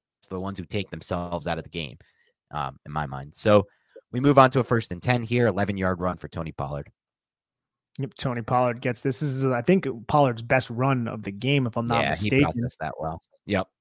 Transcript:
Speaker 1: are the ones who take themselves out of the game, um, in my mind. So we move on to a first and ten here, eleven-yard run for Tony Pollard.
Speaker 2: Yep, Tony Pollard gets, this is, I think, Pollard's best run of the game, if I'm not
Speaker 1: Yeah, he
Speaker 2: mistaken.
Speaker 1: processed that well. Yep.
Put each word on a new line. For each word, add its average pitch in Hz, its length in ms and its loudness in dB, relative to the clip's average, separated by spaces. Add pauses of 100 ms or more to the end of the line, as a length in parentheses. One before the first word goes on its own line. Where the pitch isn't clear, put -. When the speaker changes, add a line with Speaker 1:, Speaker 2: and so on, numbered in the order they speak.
(320)
Speaker 1:
are - 20 -10
the 92 60 -6
ones 98 180 -8
who 90 60 -8
take 98 260 -6
themselves 87 560 -6
out 82 120 -2
of 78 60 -10
the - 60 -20
game, 76 260 -8 (540)
um, 69 340 -8
in 73 60 -14
my 76 160 -4
mind. 67 300 -12
So 104 320 6 (420)
we 123 80 -6
move 139 180 6
on 131 140 10
to 135 80 0
a 120 60 2
first 113 260 -2
and 87 100 -10
ten 123 220 2
here, 120 240 2
eleven-yard 95 540 0
run 87 160 -2
for - 100 -14
Tony 80 240 -8
Pollard. 71 400 -8 (1080)
Speaker 2:
Yep, 135 140 -8
Tony 120 280 -4
Pollard 123 380 0
gets, 123 220 -4
this 135 200 -2
is, 135 240 -2
I 123 160 0
think, 180 240 4 (220)
Pollard's 127 340 4
best 123 280 0
run 123 360 0
of 107 160 -8
the 101 80 -8
game, 127 380 0
if 107 80 -6
I'm 117 100 -2
not 117 160 2
Speaker 1:
Yeah, 71 140 0
he 104 140 -2
Speaker 2:
mistaken. 135 120 6
Speaker 1:
processed 120 380 -2
that 76 200 -6
well. 80 220 -6 (240)
Yep. 95 220 -2 (120)